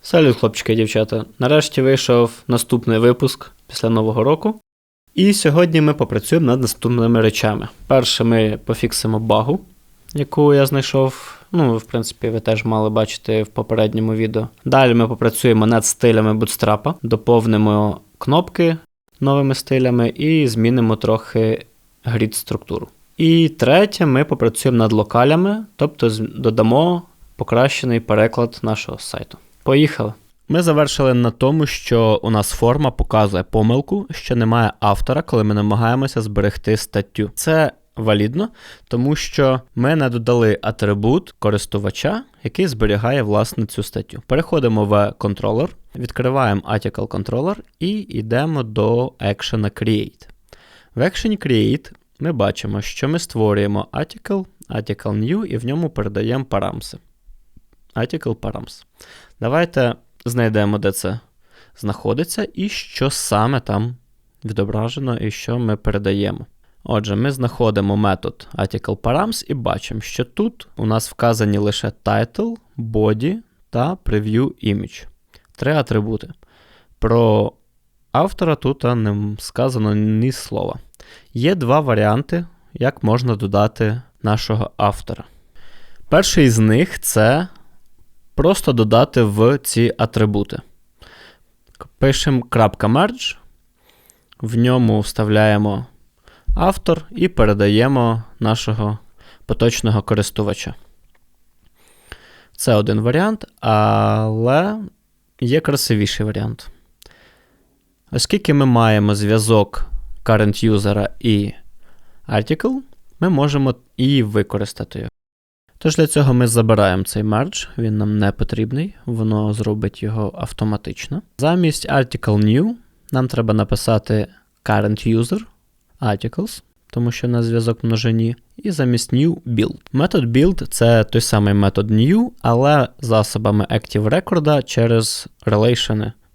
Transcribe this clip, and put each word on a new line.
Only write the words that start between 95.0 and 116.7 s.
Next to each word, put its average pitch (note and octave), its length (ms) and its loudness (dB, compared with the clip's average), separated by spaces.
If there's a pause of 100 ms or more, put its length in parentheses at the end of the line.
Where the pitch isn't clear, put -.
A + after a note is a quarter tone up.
вставляємо G#2 840 2 (720)
автор E3+ 540 0
і F#3 180 0
передаємо A2+ 920 2 (180)
нашого G#2+ 580 -2 (480)
поточного A2 560 0
користувача. - 720 -4 (1800)
Це - 180 0
один G#2+ 260 2
варіант, E3+ 440 -2 (160)
але A2 1200 0 (640)
є B2 200 0
красивіший A2 680 0
варіант. G#2+ 440 -6 (1400)
Оскільки D#3+ 440 0
ми C#3 120 4
маємо A2 480 4
зв'язок G#2+ 720 2 (400)
current G#2+ 460 2
user G2+ 380 0 (120)
і G2+ 320 0 (760)
article, D#3 520 -2 (400)
ми F3 80 0
можемо C#3 460 2 (220)
і C3 260 2
використати G#2 760 -4
його. A2 120 -10 (680)
Тож D#3+ 180 -2
для D#3+ 100 4
цього C3+ 280 2
ми B2 120 4
забираємо G#2+ 580 2